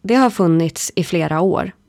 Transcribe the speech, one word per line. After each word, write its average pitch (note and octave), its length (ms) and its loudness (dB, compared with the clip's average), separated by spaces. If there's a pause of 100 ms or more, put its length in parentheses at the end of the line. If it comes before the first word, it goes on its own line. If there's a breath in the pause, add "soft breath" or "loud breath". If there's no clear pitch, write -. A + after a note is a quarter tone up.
Det A3+ 140 -2
har B3+ 140 4
funnits E3 640 0
i F3 80 -2
flera D#3+ 380 -2
år. F#3+ 300 -2 (160)